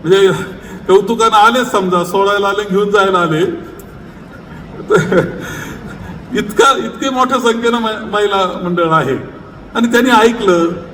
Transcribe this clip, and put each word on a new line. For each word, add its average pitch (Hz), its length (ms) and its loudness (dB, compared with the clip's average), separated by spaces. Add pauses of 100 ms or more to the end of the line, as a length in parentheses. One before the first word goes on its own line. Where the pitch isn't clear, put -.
म्हणजे 190 280 4 (560)
कौतुकानं 220 480 4
आले, 226 280 4
समजा 180 400 0
सोडायला 196 440 0
आले, 202 220 -2
घेऊन 196 200 0
जायला 190 280 2
आले. 165 520 -2 (2750)
इतका, 277 380 2
इतके 262 340 -6
मोठ्या 254 280 0
संख्येनं 233 400 0
मै-, 220 340 -6
महिला 196 520 0
मंडळ 175 260 0
आहे 139 260 2 (580)
आणि 233 120 0
त्यांनी 240 240 2
ऐकलं 214 580 4 (260)